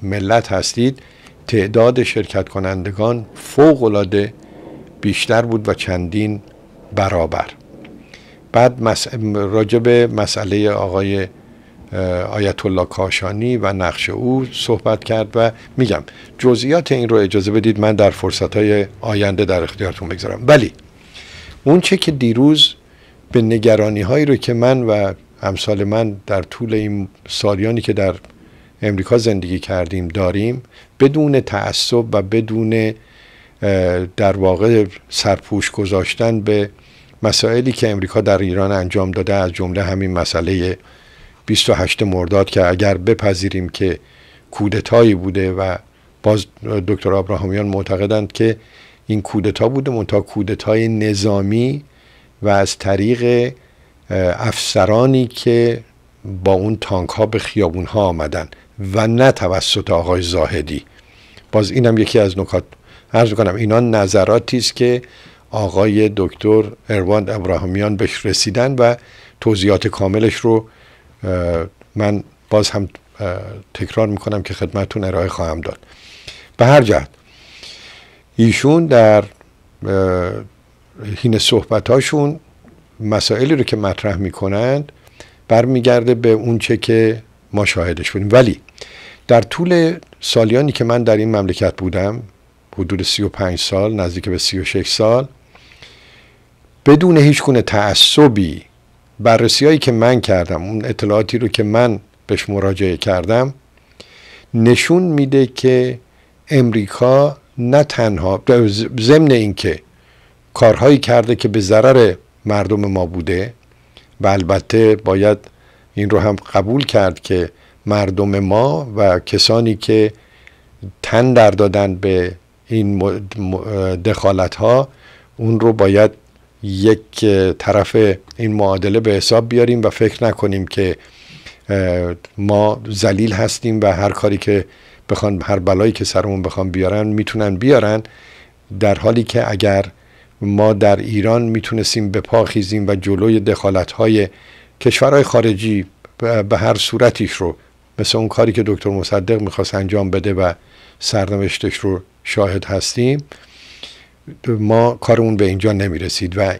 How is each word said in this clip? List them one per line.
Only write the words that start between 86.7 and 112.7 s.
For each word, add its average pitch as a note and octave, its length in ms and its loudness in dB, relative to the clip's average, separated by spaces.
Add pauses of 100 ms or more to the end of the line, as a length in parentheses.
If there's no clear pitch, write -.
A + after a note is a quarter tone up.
که A2+ 460 2 (300)
ما G2+ 120 0
شاهدش F2 460 -4
بودیم. G2+ 220 -4
ولی A#2+ 280 4 (680)
در A#2 120 6
طول E3+ 560 0 (240)
سالیانی A#2+ 520 2
که - 120 -2
من A#2+ 180 2
در A2 140 4
این A2 200 0
مملکت F#2+ 400 0
بودم، F#2+ 460 -4 (540)
حدود F#2 260 -4
سی G#2 200 -4
و G2 60 0
پنج F2+ 300 -4
سال، G2+ 360 -2
نزدیک F2+ 340 -4
به F2+ 100 -2
سی - 200 -4
و F#2+ 60 -4
شش F#2+ 240 -4
سال، A#2+ 400 0 (1600)
بدون D#3+ 300 6
هیچ D3 260 6
گونه B2 200 2
تعصبی، G#2 1000 2 (580)
بررسی‌هایی A#2 580 4
که C3+ 140 0
من A#2 280 4
کردم، F2+ 420 0
اون G#2 220 -6
اطلاعاتی G#2+ 540 -2
رو A#2 100 -2
که G#2 140 -2
من G#2+ 360 2 (280)
بهش - 220 -4
مراجعه G2 480 -2
کردم، A2 580 0 (1000)
نشون A#2+ 480 4
می‌ده C#3 440 2
که B2+ 520 0 (520)
امریکا B2+ 840 2 (220)
نه B2+ 260 4
تنها G2 580 -2 (580)
ضمن C#3+ 320 6
این G#2+ 220 0
که D#2+ 240 -4 (760)
کارهایی B2 440 6
کرده A#2+ 360 2
که A#2 140 -2
به G#2+ 120 -2
ضرر A2 540 6 (300)
مردم G2+ 360 0